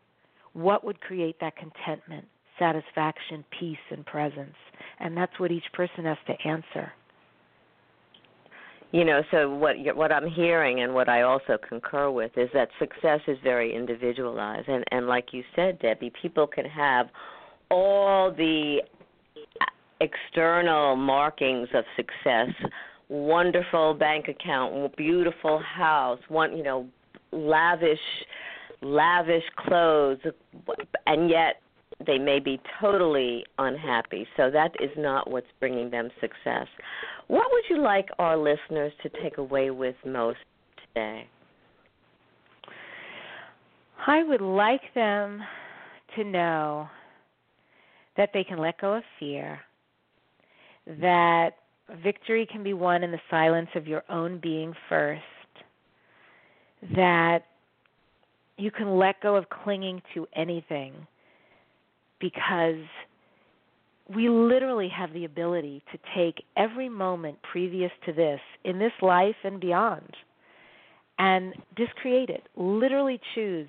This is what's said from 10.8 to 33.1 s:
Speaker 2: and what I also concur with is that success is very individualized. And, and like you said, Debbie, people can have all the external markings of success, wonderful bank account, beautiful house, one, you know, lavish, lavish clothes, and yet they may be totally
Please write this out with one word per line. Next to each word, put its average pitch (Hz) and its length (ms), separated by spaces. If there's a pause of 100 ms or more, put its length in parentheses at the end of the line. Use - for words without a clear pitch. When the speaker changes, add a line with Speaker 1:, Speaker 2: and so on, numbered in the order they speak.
Speaker 2:
and 127 140
what 127 120
I 120 140
also 127 360 (120)
concur 143 400
with 117 280
is 123 180
that 123 120 (120)
success 151 480
is 139 160
very 120 320
individualized. 117 960
And, 127 200
and 123 180
like 123 260
you 127 100 (120)
said, 180 240
Debbie, 117 400
people 160 280
can - 180
have 143 440 (600)
all 196 640
the 156 480 (1200)
external 165 960
markings 135 800
of 117 100 (100)
success, 123 540 (580)
wonderful 165 840
bank 151 360
account, 139 680
beautiful 165 640
house, 151 680
one, 156 280
you 160 80
know, 131 240 (460)
lavish, 160 680 (840)
lavish 165 600 (140)
clothes, 151 600 (880)
and 160 220
yet 165 320 (460)
they 143 100
may 139 220
be 139 200 (200)
totally 156 640 (160)